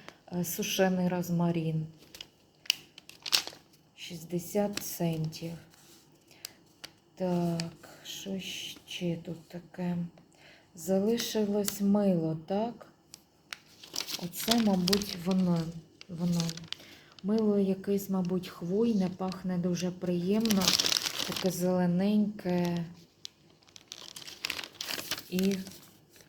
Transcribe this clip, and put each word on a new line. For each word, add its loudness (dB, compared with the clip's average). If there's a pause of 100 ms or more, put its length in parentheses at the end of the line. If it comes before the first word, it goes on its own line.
(340)
е, 0
сушений 2
розмарин. 0 (2000)
Шістдесят -4
центів. -4 (1600)
Так. 0 (100)
Що -8
ще -6
тут -10
таке? -4 (800)
Залишилось 2
мило, 4
так? -4 (1400)
Оце, 0
мабуть, 2
воно, 4 (500)
воно. 0 (840)
Мило 4
якесь, 0
мабуть, 0
хвойне, 2
пахне -4
дуже 0
приємно. 2 (640)
Таке 0
зелененьке 2 (2500)
і 2 (760)